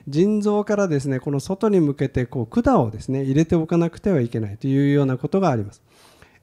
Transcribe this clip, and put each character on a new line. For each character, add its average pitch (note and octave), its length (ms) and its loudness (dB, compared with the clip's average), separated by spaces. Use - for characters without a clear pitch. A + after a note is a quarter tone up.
腎 G3 340 0
臓 G#3 220 0
か G#3 140 -2
ら G3+ 100 0
で D3 140 0
す B2+ 60 -8
ね、 C3 120 -2
こ C#3+ 140 -6
の C#3 80 -2
外 G3 280 -2
に F#3+ 120 4
向 C#3+ 140 2
け C3 140 -2
て B2+ 160 -2
こ B2 180 -6
う A2 40 -4
管 A#3 340 2
を A2 120 0
で - 80 -14
す - 80 -10
ね、 C3+ 160 -2
入 C3+ 100 0
れ D#3+ 100 4
て F3+ 120 0
お D#3+ 100 0
か E3+ 120 0
な E3+ 120 0
く - 100 -20
て G3+ 120 -2
は D3 80 2
い A#2 80 -2
け A#2+ 100 -6
な G#2 140 -6
い G#2+ 60 -14
と C3+ 100 -6
い C#3 200 2
う C#3+ 40 2
よ C#3+ 100 4
う C#3 40 2
な C3 120 -2
こ - 80 -8
と G3 140 0
が F3 100 2
あ B2+ 60 0
り G#2 80 -4
ま G2 80 -12
す。 - 100 -20